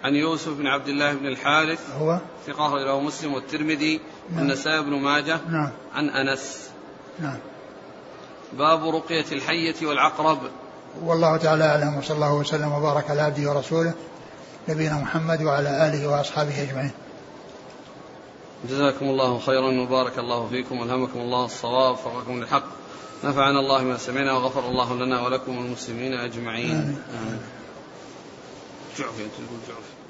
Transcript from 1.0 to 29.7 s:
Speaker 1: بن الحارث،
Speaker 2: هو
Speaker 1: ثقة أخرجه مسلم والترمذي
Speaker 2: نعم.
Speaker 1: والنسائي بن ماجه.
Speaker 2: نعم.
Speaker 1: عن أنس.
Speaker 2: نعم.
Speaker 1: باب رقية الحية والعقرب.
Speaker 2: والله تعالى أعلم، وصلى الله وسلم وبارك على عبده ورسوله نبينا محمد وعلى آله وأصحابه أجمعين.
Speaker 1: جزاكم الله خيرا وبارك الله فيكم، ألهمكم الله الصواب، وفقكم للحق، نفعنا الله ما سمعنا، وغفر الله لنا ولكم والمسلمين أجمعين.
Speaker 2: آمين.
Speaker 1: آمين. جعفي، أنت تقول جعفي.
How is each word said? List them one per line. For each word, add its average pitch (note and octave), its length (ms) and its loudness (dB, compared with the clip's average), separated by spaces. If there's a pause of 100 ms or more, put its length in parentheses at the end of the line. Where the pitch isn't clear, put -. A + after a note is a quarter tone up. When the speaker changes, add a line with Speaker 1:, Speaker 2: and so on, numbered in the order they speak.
Speaker 1:
بن C#3 120 -4
الحارث، D3+ 540 4 (200)
Speaker 2:
هو D#3+ 200 4 (280)
Speaker 1:
ثقة D3 200 0
أخرجه C#3 320 2
مسلم D3 340 -2
والترمذي D3+ 680 0 (280)
Speaker 2:
نعم. E3+ 100 -2
Speaker 1:
والنسائي C#3+ 420 2
بن C#3+ 180 0
ماجه. D3 400 2 (100)
Speaker 2:
نعم. D3+ 220 0 (220)
Speaker 1:
عن C#3+ 160 0
أنس. C3+ 600 -2 (500)
Speaker 2:
نعم. C#3+ 180 -4 (1160)
Speaker 1:
باب D#3 420 4
رقية D#3+ 360 0
الحية D#3+ 560 0
والعقرب. D3+ 520 4 (640)
Speaker 2:
والله E3 340 6
تعالى D#3+ 260 6
أعلم، D3 340 4
وصلى D3 180 -2
الله D3 180 4
وسلم D3 380 2
وبارك D3 380 2
على D3 120 2
عبده D3 280 2
ورسوله D#3+ 440 2 (760)
نبينا D#3 260 0
محمد D#3+ 460 0
وعلى C#3+ 460 4
آله D3 200 0
وأصحابه C#3+ 560 0
أجمعين. C3+ 280 -4 (1800)
Speaker 1:
جزاكم C#3 360 2
الله C3 340 4
خيرا C3 420 4
وبارك B2 380 2
الله A#2+ 280 0
فيكم، B2 360 -2
ألهمكم B2 360 0
الله B2 260 2
الصواب، B2 480 4
وفقكم A#2+ 460 -4
للحق، C3 240 2 (600)
نفعنا C#3 360 4
الله C3+ 240 4
ما B2+ 140 0
سمعنا، C3+ 360 0
وغفر B2+ 360 0
الله B2 260 2
لنا B2+ 260 0
ولكم B2+ 360 -2
والمسلمين B2 560 -6
أجمعين. A#2+ 580 -4
Speaker 2:
آمين. C#3+ 300 0 (200)
Speaker 1:
آمين. A2+ 180 -6 (1600)
جعفي، A2+ 260 -6
أنت G#2+ 100 -10
تقول A#2+ 340 -12
جعفي. A#2 300 -14 (120)